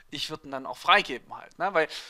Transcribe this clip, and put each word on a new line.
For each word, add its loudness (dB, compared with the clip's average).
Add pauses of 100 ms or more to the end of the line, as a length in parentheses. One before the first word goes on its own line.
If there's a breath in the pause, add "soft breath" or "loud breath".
ich -6
würde -10
ihn -14
dann -8
auch -8
freigeben 2
halt, -14
ne? -2
Weil, 4 (220 loud breath)